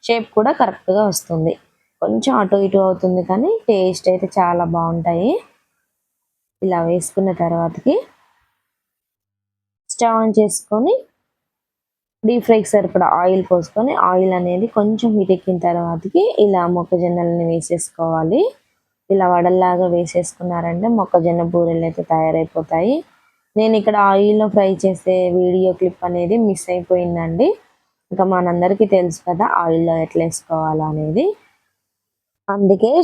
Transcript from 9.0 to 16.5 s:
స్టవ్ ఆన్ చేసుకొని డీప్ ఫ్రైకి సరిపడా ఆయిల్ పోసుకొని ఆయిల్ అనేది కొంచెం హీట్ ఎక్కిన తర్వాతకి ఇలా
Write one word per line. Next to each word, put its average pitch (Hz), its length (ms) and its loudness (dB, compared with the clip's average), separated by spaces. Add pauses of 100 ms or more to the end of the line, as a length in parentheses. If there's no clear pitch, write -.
స్టవ్ 226 260 0
ఆన్ 220 200 2
చేసుకొని 220 540 0 (1300)
డీప్ 233 220 0
ఫ్రైకి 220 240 4
సరిపడా 185 340 2 (140)
ఆయిల్ 185 280 2
పోసుకొని 196 440 -2 (160)
ఆయిల్ 185 320 2
అనేది 180 260 -2 (100)
కొంచెం 214 400 0
హీట్ 190 200 2
ఎక్కిన 185 200 -4 (100)
తర్వాతకి 170 560 -2 (220)
ఇలా 190 160 2 (160)